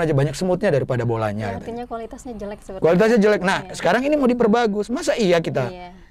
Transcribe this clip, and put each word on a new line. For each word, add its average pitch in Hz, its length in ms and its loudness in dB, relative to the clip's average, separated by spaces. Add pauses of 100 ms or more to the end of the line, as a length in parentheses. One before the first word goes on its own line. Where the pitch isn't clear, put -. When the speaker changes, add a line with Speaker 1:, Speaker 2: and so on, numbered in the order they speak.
Speaker 1:
aja 160 80 2
banyak 139 240 0
semutnya 185 320 0
daripada 120 400 0
bolanya, 107 400 -2
Speaker 2:
Ya, - 80 -4
Speaker 1:
katanya. - 80 -12
Speaker 2:
artinya 233 240 -8
kualitasnya 233 480 -12
jelek 208 240 -12
seperti 190 240 -12
Speaker 1:
Kualitasnya 208 320 6
Speaker 2:
itu. 196 80 6
Speaker 1:
jelek. 208 160 4
Nah, 180 240 0
Speaker 2:
Iya. - 80 -16
Speaker 1:
sekarang 196 320 0
ini 294 80 0
mau 277 160 2
diperbagus. 233 640 2
Masa 294 240 -2
iya 175 240 4
kita, 135 320 -4
Speaker 2:
Iya. 180 160 -16 (220)